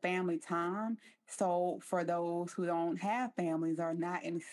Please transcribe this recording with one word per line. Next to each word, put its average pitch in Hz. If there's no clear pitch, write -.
family 180
time. 185
So 180
for 180
those 170
who 180
don't 170
have 226
families 165
or 165
not 170
in 170